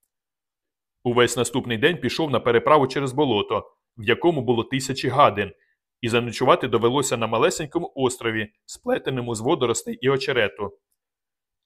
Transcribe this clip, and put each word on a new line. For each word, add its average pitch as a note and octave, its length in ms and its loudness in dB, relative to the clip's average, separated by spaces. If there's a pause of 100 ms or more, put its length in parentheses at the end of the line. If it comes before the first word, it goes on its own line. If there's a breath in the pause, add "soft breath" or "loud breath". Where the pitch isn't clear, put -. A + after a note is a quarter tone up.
(1040)
Увесь A#2+ 320 2
наступний A#2+ 420 -2
день D#3 180 2
пішов D3 340 -4
на A#2+ 100 0
переправу B2+ 460 4
через C#3 260 -4
болото, A2+ 580 0 (260)
в A2+ 80 -14
якому C3 380 2
було A2+ 220 0
тисячі C3+ 440 -4
гадин, A2+ 440 4 (480)
і A#2 80 -4
заночувати A#2+ 600 0
довелося A#2+ 480 0
на A2+ 100 -2
малесенькому D#3 680 -2
острові, A#2 540 -2 (180)
сплетеному B2+ 680 -6
з G#2+ 60 -8
водоростей B2 600 -2
і B2+ 80 0
очерету. B2 720 -2 (880)